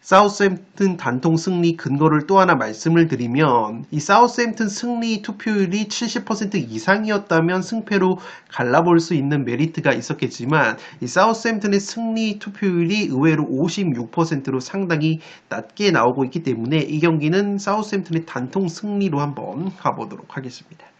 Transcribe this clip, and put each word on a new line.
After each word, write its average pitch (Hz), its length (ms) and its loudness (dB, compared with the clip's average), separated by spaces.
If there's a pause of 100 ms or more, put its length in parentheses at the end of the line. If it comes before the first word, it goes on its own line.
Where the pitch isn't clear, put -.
사우스햄튼 196 920 2
단통 139 400 0
승리 170 400 0
근거를 151 500 2
또 196 100 4
하나 180 180 6
말씀을 160 520 2
드리면 120 840 0
이 151 120 -4
사우스햄튼 233 680 2
승리 226 540 -4
투표율이 208 640 -2
칠십 233 380 -6
퍼센트 214 320 -4
이상이었다면 180 1040 0
승패로 185 560 0 (320)
갈라볼 165 500 4
수 165 140 -2
있는 139 320 0
메리트가 135 480 2
있었겠지만 127 840 -2 (240)
이 127 80 -6
사우스햄튼의 208 720 0
승리 220 580 -4
투표율이 196 760 -2
의외로 151 380 2
오십육 135 640 -2
퍼센트로 139 480 -2
상당히 160 600 -2 (280)
낮게 196 440 -2
나오고 127 340 2
있기 165 180 -6
때문에 127 360 -2
이 151 200 -2
경기는 170 580 2
사우스햄튼의 196 680 -4
단통 147 420 -4
승리로 196 540 -2
한번 143 560 -6
가보도록 - 580 -6
하겠습니다. 131 500 -14 (140)